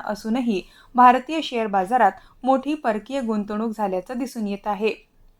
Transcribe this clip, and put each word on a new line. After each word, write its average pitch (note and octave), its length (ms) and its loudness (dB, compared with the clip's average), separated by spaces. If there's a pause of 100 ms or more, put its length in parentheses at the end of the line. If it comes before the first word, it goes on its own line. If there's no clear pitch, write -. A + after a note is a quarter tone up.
असूनही A3 560 -2 (340)
भारतीय B3+ 460 6
शेअर A3+ 260 -4
बाजारात G3 440 2 (320)
मोठी C4 300 0
परकीय B3+ 480 -4
गुंतवणूक G#3+ 560 -4
झाल्याचं F#3+ 400 -4
दिसून A#3 300 -6
येत G3+ 200 -6
आहे. G#3 260 -2 (460)